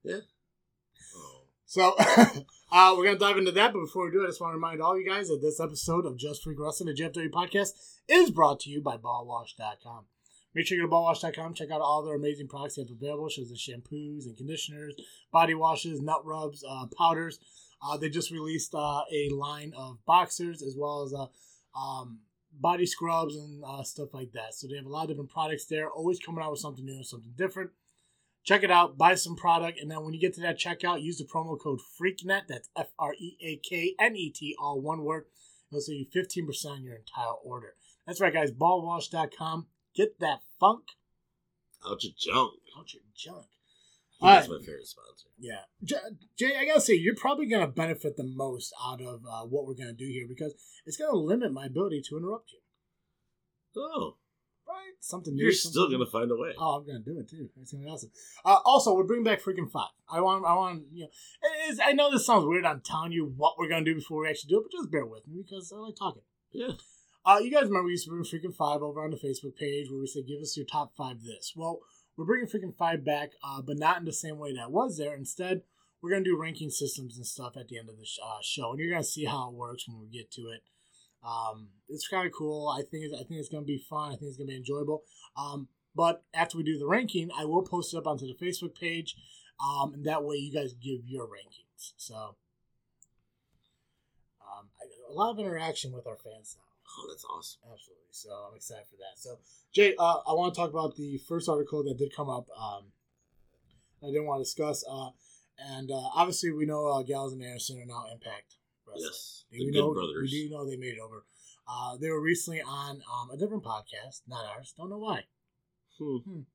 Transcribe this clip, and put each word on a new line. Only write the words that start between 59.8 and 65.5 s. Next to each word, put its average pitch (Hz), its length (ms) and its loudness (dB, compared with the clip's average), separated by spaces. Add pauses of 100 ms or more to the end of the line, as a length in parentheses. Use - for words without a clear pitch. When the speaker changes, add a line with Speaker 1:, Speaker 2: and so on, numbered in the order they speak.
Speaker 2:
I 165 120 0
want, 190 240 4
I 170 100 8
want, 180 360 0
you 170 120 -12
know, 151 60 -14 (340)
it 311 280 0
is, 220 120 -4
I 285 100 8
know 285 180 6
this 262 140 4
sounds 202 200 8
weird. 170 200 2
I'm 147 160 2
telling 160 300 -4
you 165 140 0 (120)
what 151 200 6
we're 165 120 -2
gonna 165 160 2
do 160 100 2
before 156 280 -4
we 156 60 0
actually 147 200 -6
do 196 100 6
it, 220 40 0
but - 140 -12
just 240 140 -6
bear 143 140 0
with 110 220 -16
me 175 200 -12
because 190 240 -14